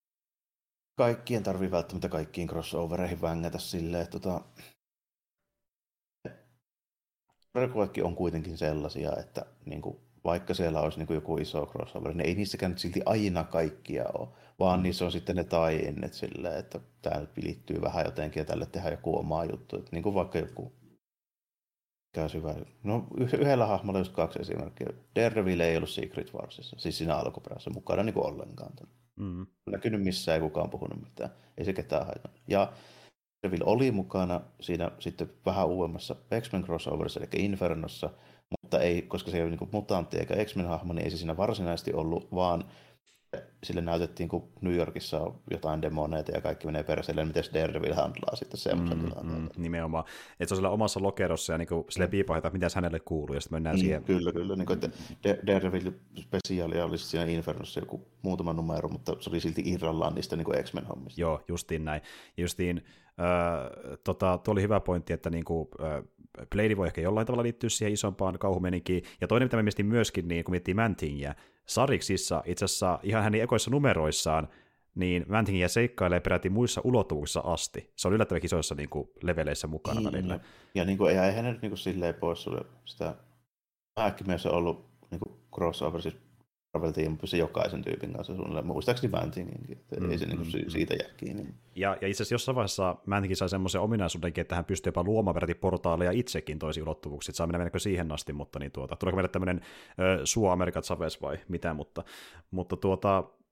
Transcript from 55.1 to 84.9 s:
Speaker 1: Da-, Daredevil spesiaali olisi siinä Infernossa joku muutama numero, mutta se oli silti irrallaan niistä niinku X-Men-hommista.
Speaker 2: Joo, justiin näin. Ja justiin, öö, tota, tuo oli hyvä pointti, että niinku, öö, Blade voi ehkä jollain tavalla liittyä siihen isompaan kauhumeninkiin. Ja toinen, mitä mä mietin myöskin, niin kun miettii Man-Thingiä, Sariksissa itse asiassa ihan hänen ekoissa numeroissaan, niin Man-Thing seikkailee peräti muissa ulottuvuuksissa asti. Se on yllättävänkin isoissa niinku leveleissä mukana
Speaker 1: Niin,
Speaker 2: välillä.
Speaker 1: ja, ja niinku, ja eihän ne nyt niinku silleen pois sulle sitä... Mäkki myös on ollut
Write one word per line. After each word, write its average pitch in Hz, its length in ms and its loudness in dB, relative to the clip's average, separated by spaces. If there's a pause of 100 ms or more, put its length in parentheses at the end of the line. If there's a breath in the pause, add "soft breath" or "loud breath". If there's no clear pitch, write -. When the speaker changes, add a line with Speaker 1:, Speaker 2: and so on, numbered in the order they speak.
Speaker 1:
Da-, 98 180 2
Daredevil 92 460 4 (280)
spesiaali 87 600 0
olisi 82 260 -2
siinä 82 200 0
Infernossa 82 540 -2
joku - 280 -10 (140)
muutama 90 300 0
numero, 80 360 0
mutta 80 320 -4
se - 100 -8
oli 85 100 0
silti 82 240 -2
irrallaan 82 500 0
niistä - 220 -4
niinku 82 160 -2 (100)
X-Men-hommista. 65 580 -8
Speaker 2:
Joo, 80 280 0
justiin 82 360 -4
näin. 76 180 -4 (340 loud breath)
Ja 87 80 0
justiin, 87 400 0 (360 soft breath)
öö, 85 840 0
tota, 92 340 2
tuo - 140 0
oli 98 100 4
hyvä 104 180 4
pointti, 87 320 0
että 82 180 -2
niinku, 82 380 -2 (120)
öö, 78 220 -4 (480)
Blade 107 260 4
voi 95 100 2
ehkä 80 140 -2
jollain 104 260 2
tavalla 120 160 0
liittyä 117 280 -2
siihen 104 220 2
isompaan 95 460 0
kauhumeninkiin. 90 640 2 (180 loud breath)
Ja 90 60 0
toinen, 123 200 6
mitä 120 100 2
mä 110 60 6
mietin 104 240 2
myöskin, 104 420 2
niin 85 160 0
kun 90 80 0
miettii 92 220 0
Man-Thingiä, 76 600 0 (320 soft breath)
Sariksissa 95 800 2
itse 90 180 0
asiassa 90 380 2
ihan 104 200 2
hänen 107 180 4
ekoissa 113 300 2
numeroissaan, 80 800 4 (460 soft breath)
niin 87 340 2
Man-Thing 98 400 4
seikkailee 92 520 4
peräti 90 300 2
muissa 117 340 2
ulottuvuuksissa 90 560 2
asti. - 560 -2
Se - 120 0
on 98 60 6
yllättävänkin 92 340 2
isoissa 82 260 2
niinku 73 380 -6 (100)
leveleissä 80 440 0
mukana 78 340 -2
Speaker 1:
Niin, 107 120 0
Speaker 2:
välillä. 92 220 -2
Speaker 1:
ja, - 60 -4 (340 loud breath)
ja 92 100 4
niinku, 98 240 4
ja 92 160 6
eihän 107 200 2
ne 123 80 0
nyt 113 100 -6
niinku 101 140 -4
silleen 87 380 0
pois 82 280 -2
sulle - 180 -4 (240)
sitä... - 300 -6 (840)
Mäkki 98 240 2
myös 90 220 0
on 82 80 4
ollut 85 320 0 (240)